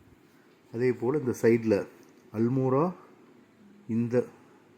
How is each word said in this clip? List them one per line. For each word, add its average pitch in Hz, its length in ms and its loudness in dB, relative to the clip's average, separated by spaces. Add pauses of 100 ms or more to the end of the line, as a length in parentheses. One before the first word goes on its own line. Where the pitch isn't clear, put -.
(720)
அதே 120 200 0
போல 117 240 -2
இந்த 123 240 -4
சைடுல 110 460 2 (460)
அல்மோரா, 131 600 0 (960)
இந்த 117 360 0 (520)